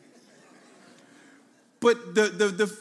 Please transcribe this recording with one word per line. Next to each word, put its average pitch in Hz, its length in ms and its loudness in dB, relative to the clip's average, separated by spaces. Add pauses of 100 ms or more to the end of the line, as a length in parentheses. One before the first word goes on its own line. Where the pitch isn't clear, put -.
(1800)
But 233 360 0
the, 214 140 2
the, 180 180 0
the, 196 180 -2 (160)